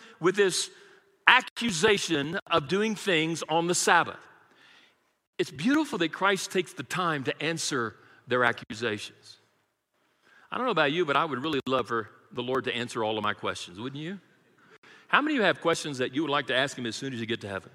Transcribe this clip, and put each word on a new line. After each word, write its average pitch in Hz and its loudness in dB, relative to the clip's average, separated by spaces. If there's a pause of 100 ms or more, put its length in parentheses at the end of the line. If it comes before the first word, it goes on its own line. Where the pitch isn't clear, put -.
(200)
with 185 2
this 196 2 (560)
accusation 190 2 (100)
of 156 2
doing 208 0
things 160 0
on 165 2
the 175 0
Sabbath. 170 4 (1160)
It's - -2
beautiful 247 0
that 165 0
Christ 190 0
takes 185 -2
the 135 -12
time 160 -2
to 151 -4
answer 143 -2 (300)
their 123 4
accusations. 113 -4 (1120)
I - -6
don't 240 -2
know 233 0
about 151 4
you, 175 0
but 139 0
I 156 4
would 131 -4
really 151 -2
love 127 0
for 113 -2 (240)
the 123 -6
Lord 127 -2
to 127 -4
answer 117 -4
all 110 -2
of 104 -4
my 104 -2
questions, 92 -8
wouldn't 135 -10
you? 175 -12 (880)
How 220 6
many 302 0
of 254 2
you 202 4
have 160 4
questions 156 -2
that 123 -2
you 151 0
would 147 -2
like 143 0
to 131 -2
ask 131 0
him 123 -6
as 107 -4
soon 135 -8
as 117 -6
you 113 -4
get 110 -4
to 104 -10
heaven? 95 -8